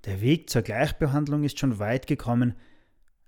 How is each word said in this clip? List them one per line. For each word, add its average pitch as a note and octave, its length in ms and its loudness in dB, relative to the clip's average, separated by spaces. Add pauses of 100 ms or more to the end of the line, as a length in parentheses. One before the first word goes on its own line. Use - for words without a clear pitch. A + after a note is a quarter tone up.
Der G2 160 -4
Weg C#3+ 300 2
zur A#2+ 100 2
Gleichbehandlung D3 800 0
ist C#3 140 -2
schon A#2+ 220 0
weit A2+ 260 -2
gekommen, B2 480 0 (760)